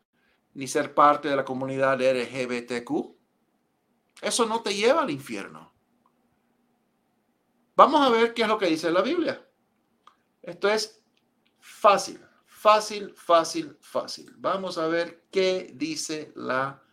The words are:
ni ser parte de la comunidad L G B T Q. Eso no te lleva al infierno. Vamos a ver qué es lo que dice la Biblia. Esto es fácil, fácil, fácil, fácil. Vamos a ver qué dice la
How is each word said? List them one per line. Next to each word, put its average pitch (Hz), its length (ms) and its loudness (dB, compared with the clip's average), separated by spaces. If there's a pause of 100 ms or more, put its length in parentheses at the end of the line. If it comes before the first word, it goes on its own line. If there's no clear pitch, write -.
(540)
ni 135 120 -10
ser 139 280 -4
parte 147 340 4
de 139 80 0
la 135 80 0
comunidad 135 560 -2
L 127 300 0
G 127 160 -6
B 120 160 -6
T 120 220 -8
Q. - 320 -6 (1040)
Eso 226 260 0
no 226 160 -2
te 208 120 -4
lleva 247 280 2
al 247 80 -4
infierno. 101 640 -12 (2000)
Vamos 262 260 6
a 269 100 4
ver 226 240 2
qué 233 80 0
es 214 60 0
lo 214 100 0
que 196 80 0
dice 160 240 0
la 185 120 2
Biblia. 311 440 -4 (960)
Esto 175 260 -4
es 214 340 -4 (580)
fácil, - 600 0 (260)
fácil, 214 680 0
fácil, 160 680 0
fácil. - 560 -10
Vamos 175 420 -6
a 160 100 -2
ver 170 420 -4
qué 185 440 -2
dice 151 600 -8
la 131 480 -6 (100)